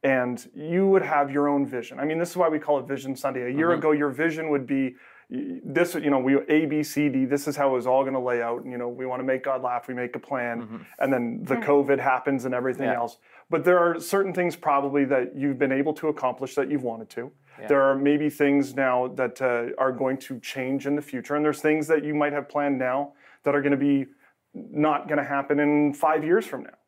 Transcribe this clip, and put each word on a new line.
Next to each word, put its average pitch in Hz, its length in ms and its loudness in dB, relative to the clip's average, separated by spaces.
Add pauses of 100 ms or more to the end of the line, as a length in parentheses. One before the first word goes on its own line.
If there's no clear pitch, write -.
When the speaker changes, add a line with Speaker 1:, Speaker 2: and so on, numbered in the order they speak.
Speaker 1:
and 123 520 0
you 170 320 0
would 190 140 6
have 143 300 0
your 143 180 2
own 143 160 2
vision. 123 340 -10
I 143 60 -2
mean, 156 140 -2
this 170 100 -2
is 180 80 -8
why 175 100 4
we 156 120 0
call 147 200 0
it 127 80 -8
Vision 131 280 -6
Sunday. 127 320 -4
A - 20 -4
year 156 200 0
Speaker 2:
Mm-hmm. 165 100 2
Speaker 1:
ago, 156 120 2
your 147 180 2
vision 160 400 -2
would 139 180 0
be 135 280 -2 (340)
y-, 127 360 -8
this, 165 300 0
you 151 140 0
know, 139 100 4
we, 135 180 2 (100)
A, 156 200 4
B, 151 160 0
C, 147 260 0
D, 131 160 0
this 143 220 -2
is 139 100 -4
how 139 120 2
it 131 40 2
was 123 140 0
all 135 180 4
gonna 131 180 -2
lay 123 180 0
out. 117 200 -4
And, 131 100 -12
you 123 60 -8
know, 120 100 -6
we 123 180 -8
wanna 127 180 -6
make 131 200 0
God 131 180 -2
laugh, 123 260 -6
we 131 60 -8
make 123 220 -6
a 120 40 -6
plan, 120 420 -4
Speaker 2:
Mm-hmm. 110 160 -12 (220)
Speaker 1:
and 135 120 2
then 120 320 -2
the 131 120 0
Speaker 3:
Hmm. 120 80 -4
Speaker 1:
covid 139 360 4
happens 131 460 -2
and 127 80 -2
everything 127 340 -4
Speaker 2:
Yeah. 117 100 0
Speaker 1:
else. 117 200 -6 (320)
But 156 160 0
there 180 140 8
are 170 200 2
certain 196 340 0
things 175 220 0
probably 139 500 2
that 127 300 0
you've 139 220 -2
been 131 140 2
able 139 240 0
to 156 140 -4
accomplish 135 460 -4
that 139 140 0
you've 139 140 -2
wanted 113 280 -8
to. 123 200 -10 (280)
Speaker 2:
Yeah. 110 80 -12
Speaker 1:
There 139 140 4
are 135 160 4
maybe 147 320 2
things 143 460 2
now 127 400 2
that, 127 260 -2
uh, 120 260 0 (100)
are 135 140 2
going 131 280 -2
to 127 200 -10
change 135 480 -4
in 143 80 0
the 147 60 -2
future, 143 340 -6
and 147 80 0
there's 151 180 0
things 151 260 2
that 151 180 2
you 151 80 -4
might 147 180 2
have 143 160 -4
planned 143 300 0
now 131 360 -2 (300)
that 143 100 2
are 143 80 2
gonna 143 140 2
be 139 300 2 (480)
not 147 560 -2
gonna 147 160 0
happen 143 340 0
in 147 340 4
five 156 300 2
years 180 240 2
from - 160 -10
now. - 140 -20 (100)